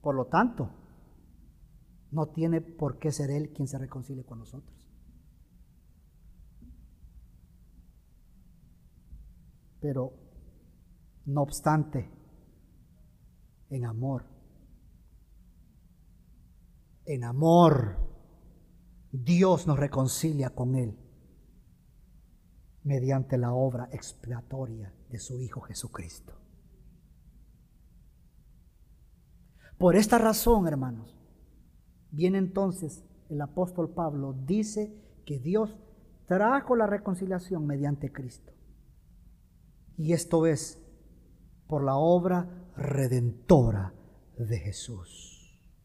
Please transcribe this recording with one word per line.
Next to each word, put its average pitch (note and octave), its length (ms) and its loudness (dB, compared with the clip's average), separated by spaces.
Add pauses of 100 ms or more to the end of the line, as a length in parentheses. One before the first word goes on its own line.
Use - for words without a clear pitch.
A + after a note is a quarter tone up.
Por D3 120 -2
lo C3 120 -2
tanto, F#3 440 0 (1400)
no D3+ 160 -2
tiene D#3+ 340 0
por - 380 -6
qué D3+ 120 -2
ser C#3 200 -4
Él D3 220 -4
quien C3+ 140 -4
se B2+ 120 -8
reconcilie C3 460 -10
con A2+ 140 -16
nosotros. B2+ 340 -20 (4000)
Pero, C3+ 320 -2 (1120)
no C#3+ 180 0
obstante, D3+ 680 -2 (1600)
en C3 160 -6
amor, A#2+ 400 -6 (2750)
en C3+ 180 -4
amor, D3+ 760 6 (1120)
Dios F3 560 4
nos D3 100 2
reconcilia C#3 720 0
con B2+ 240 -2
Él A#2+ 240 -2 (1900)
mediante C3+ 540 0
la A#2+ 160 0
obra B2 380 -2
expiatoria A2+ 1000 -12 (180)
de A2 100 -10
su B2+ 200 -10
Hijo B2+ 220 -10
Jesucristo. - 720 -14 (3500)
Por F3+ 180 8
esta G#3+ 220 6
razón, A3 500 4
hermanos, B2+ 480 -4 (960)
viene F3+ 300 2
entonces F#3 640 -2 (260)
el D3 120 -4
apóstol E3+ 520 -4
Pablo, C#3+ 400 -4
dice G#3 600 -2 (300)
que C#3 140 -6
Dios G#3 360 -2 (520)
trajo A#3+ 480 2
la A3 120 4
reconciliación F#3 800 -4
mediante C#3+ 440 -2
Cristo. - 400 -14 (1500)
Y D#3+ 140 0
esto E3 340 2
es - 320 0 (880)
por D3 140 -2
la C3+ 140 0
obra F3 800 2
redentora B2 1160 2 (440)
de A2+ 220 -4
Jesús. - 960 -12 (280)